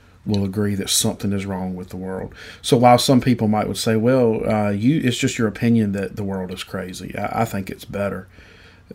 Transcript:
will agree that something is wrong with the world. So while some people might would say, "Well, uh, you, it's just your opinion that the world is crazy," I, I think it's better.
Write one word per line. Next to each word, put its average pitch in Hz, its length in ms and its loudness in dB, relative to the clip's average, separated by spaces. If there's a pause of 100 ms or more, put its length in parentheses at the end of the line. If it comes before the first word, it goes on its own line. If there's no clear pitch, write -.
(260)
will 101 200 0
agree 101 300 -2
that 95 140 -4
something - 440 -2
is 98 120 -4
wrong 92 300 -6
with 90 140 -12
the 92 80 -12
world. 92 360 -10 (280)
So - 160 4
while 123 200 8
some 127 220 4
people 120 280 2
might 107 200 2
would 101 100 -4
say, 113 200 0
"Well, 113 520 2
uh, 107 200 0
you, 117 340 2
it's 123 140 0
just 131 200 -2
your 113 120 2
opinion 113 440 2
that 98 220 -4
the 104 80 -8
world 95 280 -6
is 90 120 -10
crazy," 92 540 -10
I, 104 240 -4
I 117 40 0
think 98 240 -4
it's - 160 -12
better. 98 420 -6 (680)